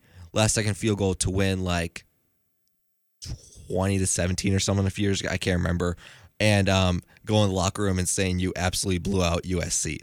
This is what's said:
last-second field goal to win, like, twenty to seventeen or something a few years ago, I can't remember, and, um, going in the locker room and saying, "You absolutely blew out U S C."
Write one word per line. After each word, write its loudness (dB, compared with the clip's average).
last-second 2
field 0
goal 2
to -2
win, 0
like, -4
twenty 0
to 0
seventeen 0
or 2
something 0
a 2
few -4
years 0
ago, -4
I -4
can't 0
remember, 0
and, 4
um, 2
going 4
in 2
the -2
locker 0
room 0
and 0
saying, 0
"You -2
absolutely 0
blew 0
out 0
U -2
S -4
C." -4